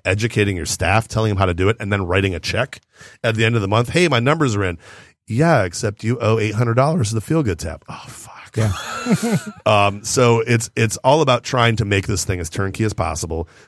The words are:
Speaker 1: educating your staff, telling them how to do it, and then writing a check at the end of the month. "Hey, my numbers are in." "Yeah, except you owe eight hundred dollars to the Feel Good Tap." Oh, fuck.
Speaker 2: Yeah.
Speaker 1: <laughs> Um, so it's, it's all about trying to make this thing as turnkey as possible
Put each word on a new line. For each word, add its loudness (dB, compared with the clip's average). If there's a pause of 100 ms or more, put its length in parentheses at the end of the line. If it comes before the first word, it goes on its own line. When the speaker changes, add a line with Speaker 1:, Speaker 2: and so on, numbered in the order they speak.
Speaker 1:
educating 0
your -6
staff, 0
telling 0
them 0
how 4
to 0
do 0
it, 0
and -4
then 0
writing 0
a -6
check -6 (440)
at 0
the 2
end 2
of 2
the -2
month. 0
"Hey, 2
my 2
numbers 2
are 0
in." -2 (500)
"Yeah, 4
except -4
you 0
owe 2
eight -2
hundred 0
dollars 2
to -4
the -2
Feel 0
Good -2
Tap." -10
Oh, -16
fuck. -20
Speaker 2:
Yeah. 0 (340)
Speaker 1:
<laughs> 0 (280)
Um, 2
so 4
it's, 0
it's 0
all 2
about 2
trying 2
to 0
make 0
this -4
thing -4
as -8
turnkey -4
as 0
possible -4 (200)